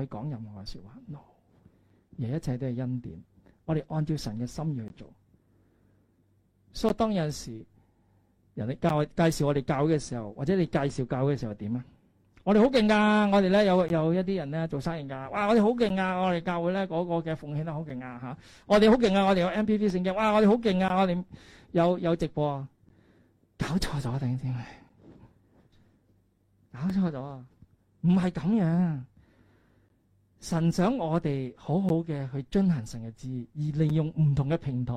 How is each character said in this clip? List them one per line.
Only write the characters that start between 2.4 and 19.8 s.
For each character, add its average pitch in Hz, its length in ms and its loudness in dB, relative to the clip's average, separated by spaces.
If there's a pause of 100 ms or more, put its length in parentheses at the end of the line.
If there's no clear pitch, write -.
都 135 100 -6
係 120 120 -4
恩 127 200 -4
典， 85 220 -12 (440)
我 160 100 -2
哋 151 120 -2
按 156 180 -2
照 156 120 -2
神 107 220 -8
嘅 123 60 -4
心 151 280 -6
意 131 40 -6
去 107 180 -10
做。 - 120 -20 (1600)
所 - 180 0
以 202 40 2
當 220 200 0
有 175 120 0
陣 151 60 -2
時 113 340 -12 (880)
人 110 140 -6
哋 139 100 -6
教-， 151 260 2
介 - 180 -2
紹 156 240 2
我 143 80 0
哋 139 80 2
教 147 220 0
會 160 120 2
嘅 - 20 -2
時 - 180 -8
候， 107 160 -8
或 139 120 -6
者 190 100 2
你 175 100 2
介 - 140 -2
紹 139 260 -2
教 131 200 -2
會 143 100 0
嘅 113 40 -6
時 123 80 -6
候 104 60 -8
點 104 220 -6
啊？ 127 100 -8 (600)
我 202 100 4
哋 214 60 6
好 233 60 8
勁 240 200 2
㗎， 208 440 4
我 202 100 6
哋 185 80 2
呢， 208 160 6
有， 185 220 4
有 165 260 2
一 180 60 2
啲 190 180 -2
人 143 120 -6
呢， 160 180 -4
做 147 120 -6
生 165 180 -4
意 143 100 -8
㗎， 135 220 -10
「哇！ 202 180 -2
我 226 80 6
哋 220 60 8
好 208 80 4
勁 233 300 0
啊， 185 220 0
我 185 100 2
哋 170 100 0
教 175 220 -2
會 175 80 0
呢， 190 160 -2
嗰 170 180 -2
個 170 100 -2 (160)
嘅 160 40 -4
奉 147 180 -10
獻 156 120 -4
都 165 80 -6
好 156 100 -6
勁 131 180 -10
啊， 127 180 -12
下！ 123 180 -10 (280)
我 208 140 4
哋 214 100 8
好 233 60 8
勁 226 180 4
啊， 196 120 4
我 190 100 4
哋 180 60 2
有 175 60 2
M 208 180 -2
P 214 120 2
V 208 120 0